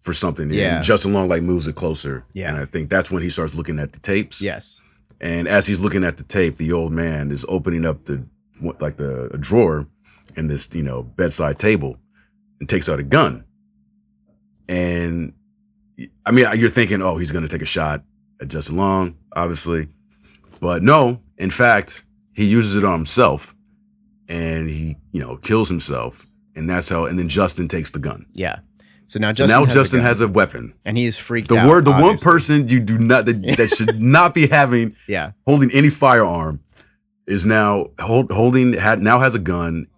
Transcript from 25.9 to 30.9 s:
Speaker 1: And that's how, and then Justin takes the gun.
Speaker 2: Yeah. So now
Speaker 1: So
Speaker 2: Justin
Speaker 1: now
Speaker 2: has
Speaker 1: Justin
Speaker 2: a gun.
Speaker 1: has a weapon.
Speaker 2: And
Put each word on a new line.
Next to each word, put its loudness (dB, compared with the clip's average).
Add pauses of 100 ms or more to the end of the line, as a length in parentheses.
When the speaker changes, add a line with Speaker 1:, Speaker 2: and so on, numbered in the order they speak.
Speaker 1:
And -6
that's -4
how, -2
and -6
then -4
Justin -2
takes -6
the -10
gun. -10
Speaker 2:
Yeah. -8 (480)
So -8
now 0
Speaker 1:
So 2
Speaker 2:
Justin 4 (140)
Speaker 1:
now 4
Speaker 2:
has 2
Speaker 1:
Justin 4
Speaker 2:
a 2
gun. 4
Speaker 1:
has 2
a 4
weapon. 0 (100)
Speaker 2:
And -4